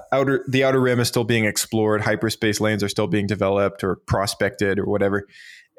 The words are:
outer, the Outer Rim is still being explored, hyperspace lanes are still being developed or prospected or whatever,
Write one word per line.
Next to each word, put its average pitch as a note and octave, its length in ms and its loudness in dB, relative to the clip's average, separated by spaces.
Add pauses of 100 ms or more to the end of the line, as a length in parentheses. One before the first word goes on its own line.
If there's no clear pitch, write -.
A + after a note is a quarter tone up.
(120)
outer, C3+ 360 0
the C3 160 2
Outer C3+ 160 4
Rim B2 200 2
is A#2 80 0
still A#2+ 160 0
being A2+ 220 2
explored, G#2+ 560 0
hyperspace G#2+ 580 -2
lanes G#2+ 220 0
are G2 60 -2
still G#2+ 180 -2
being G#2 200 0
developed G2 560 0
or F2+ 140 -2
prospected G2 840 -2
or F#2+ 80 -2
whatever, G2+ 400 0 (520)